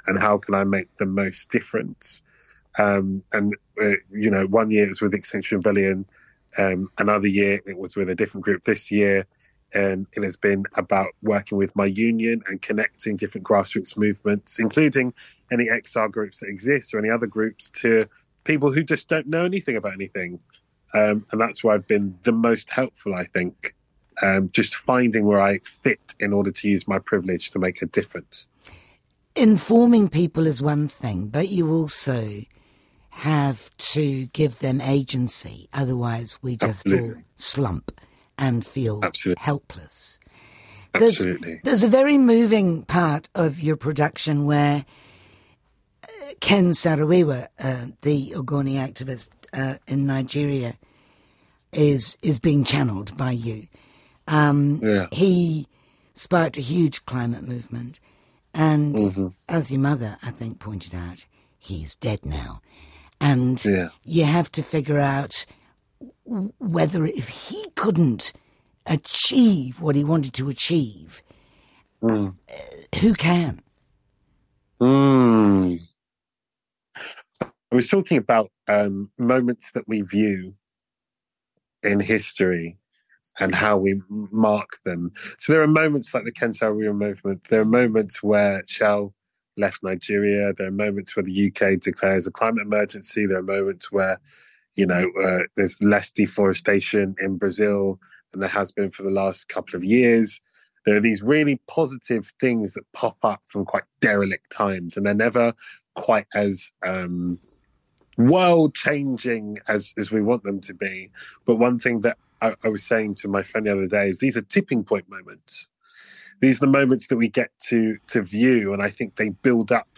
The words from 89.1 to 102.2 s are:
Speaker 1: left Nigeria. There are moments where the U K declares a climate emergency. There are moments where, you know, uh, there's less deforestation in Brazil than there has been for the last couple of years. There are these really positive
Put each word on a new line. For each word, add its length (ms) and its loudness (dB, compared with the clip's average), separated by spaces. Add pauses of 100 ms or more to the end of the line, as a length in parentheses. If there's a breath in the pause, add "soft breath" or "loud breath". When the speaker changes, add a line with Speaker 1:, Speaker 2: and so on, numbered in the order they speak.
Speaker 1:
left 260 -4
Nigeria. 720 -2
There 140 -6
are 40 -8
moments 440 -4
where 80 -2
the 80 -6
U 200 2
K 240 2
declares 500 0
a 60 -6
climate 340 -2
emergency. 600 -2
There 120 0
are 60 -4
moments 480 -4
where, 280 0 (560 soft breath)
you 100 2
know, 260 0 (100)
uh, 220 0 (120)
there's 260 -2
less 300 2
deforestation 1080 0
in 180 -4
Brazil 600 -2 (320 soft breath)
than 80 -12
there 100 -4
has 220 -4
been 200 -4
for 120 -14
the 80 -2
last 380 -2
couple 260 -10
of 80 -8
years. 580 4 (440 soft breath)
There 100 4
are 60 2
these 200 0
really 460 2
positive 720 -4